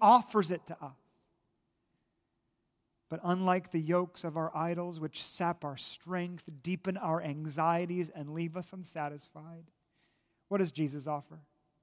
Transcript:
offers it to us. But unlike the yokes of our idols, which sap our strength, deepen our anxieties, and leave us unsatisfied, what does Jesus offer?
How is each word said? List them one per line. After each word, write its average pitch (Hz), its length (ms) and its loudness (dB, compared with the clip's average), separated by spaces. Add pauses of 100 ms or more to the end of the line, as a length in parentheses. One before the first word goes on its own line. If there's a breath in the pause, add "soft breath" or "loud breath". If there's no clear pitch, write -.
offers 214 520 8
it 156 140 -4
to 165 80 -10 (100)
us. 135 100 -14 (2250)
But 160 140 -6
unlike 180 460 2
the 165 100 0
yokes 175 420 0
of 156 140 -8
our 160 180 -2
idols, 170 460 -4
which - 240 -6
sap 175 400 -2
our 139 140 -6
strength, 180 680 -6 (180)
deepen 185 360 -2
our 170 240 0
anxieties, 160 880 0
and 151 240 -10
leave 165 200 -4
us 185 200 -10
unsatisfied, 156 920 -10 (840)
what 196 100 2
does 180 140 2
Jesus 147 340 -2
offer? 151 320 -6 (440)